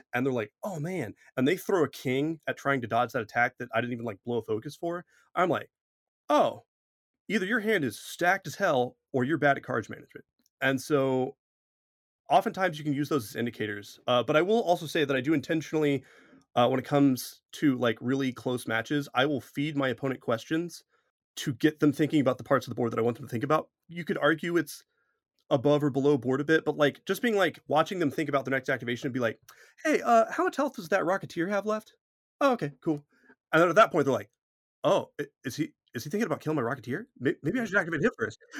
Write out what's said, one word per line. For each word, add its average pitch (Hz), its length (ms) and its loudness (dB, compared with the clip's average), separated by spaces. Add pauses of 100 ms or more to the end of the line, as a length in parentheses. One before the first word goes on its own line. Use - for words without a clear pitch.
(140)
and 127 120 0
they're 135 80 0
like, 110 200 -4 (100)
"Oh, 190 160 -6
man," 165 360 -6 (220)
and 131 100 2
they 175 100 2
throw 180 260 0
a 135 60 0
king 143 580 -2
at 127 100 -4
trying 139 240 0
to 117 60 -6
dodge 113 260 0
that 123 100 -4
attack 120 360 -2
that 120 140 -12
I 113 80 0
didn't 120 120 -4
even, 117 120 -8
like, 101 180 -8
blow 120 160 -4
a 110 40 -4
focus 113 320 -6
for. 170 300 -8 (300)
I'm 175 140 2
like, 123 220 -4 (580)
"Oh, 147 360 2 (640)
either 190 160 0
your 220 160 -2
hand 202 240 2
is 110 140 -4
stacked 180 480 0
as 143 80 -8
hell 131 420 0 (160)
or 127 120 0
you're 151 140 0
bad 139 180 4
at 131 60 -12
cards 123 260 -4
management." - 360 -18 (360)
And 135 200 0
so 135 560 0 (920)
oftentimes 180 500 2
you 147 60 -12
can 147 80 0
use 139 160 -2
those 135 220 0
as - 60 -14
indicators, 107 680 -6
uh, 123 160 4
but 151 140 0
I 156 60 6
will 214 180 2
also 170 260 0
say 151 180 0
that 135 120 0
I 131 40 0
do 143 140 0
intentionally, 151 680 0 (520)
uh, 120 140 4
when 131 100 0
it 123 60 -6
comes 139 560 2 (120)
to, 139 240 2
like, 120 240 0
really 131 320 -2
close 123 340 -4
matches, 127 480 -2
I 127 120 4
will 139 140 -2
feed 147 360 -6
my 135 120 2
opponent 139 320 -4
questions 160 600 -4 (540)
to - 180 -4
get 151 260 2
them 147 120 6
thinking 156 280 2
about 123 180 2
the - 60 -14
parts 131 220 0
of 120 40 -8
the 110 40 -12
board 117 180 -2
that 120 60 -2
I 113 40 2
want 117 140 0
them 123 100 -14
to - 40 -20
think 113 140 -4
about. 156 240 0 (200)
You 170 160 -10
could - 140 -2
argue 165 380 0
it's - 260 -4 (680)
above 143 320 4
or 151 80 2
below 139 260 4
board 131 240 -2
a 147 40 -6
bit, 160 200 2
but, 147 120 -2
like, 147 280 0
just 196 180 -4
being 233 140 2
like, 180 300 0
watching 156 320 0
them 151 120 2
think 147 180 -2
about 135 160 0
their 131 80 -4
next 131 160 -2
activation 123 380 -4
and 123 60 -6
be 131 80 -4
like, 113 180 0 (440)
"Hey, 302 180 2
uh, 226 300 4
how 320 140 0
much 370 120 -2
health 277 200 -2
does 170 120 -12
that 190 140 2
Rocketeer 175 460 -2
have 202 180 -2
left? 214 280 -6 (460)
Oh, 277 120 4
okay, 147 280 -4
cool." 151 240 -2 (480)
And 160 80 6
then 175 80 6
at 165 60 0
that 202 160 8
point, 147 140 2
they're 135 100 2
like, 104 160 -6 (520)
"Oh, 156 280 2 (100)
i-, 143 60 -8 (180)
is 131 120 -8
he, 156 160 -4 (220)
is 120 100 -8
he 147 60 -12
thinking 214 160 -2
about 151 140 -4
killing 156 160 -2
my 127 60 0
Rocketeer? 120 440 -6 (120)
May-, 131 240 0
maybe 196 180 -2
I 226 40 -4
should 196 120 -2
activate 165 260 0
him - 140 2
first." 110 220 -4 (200)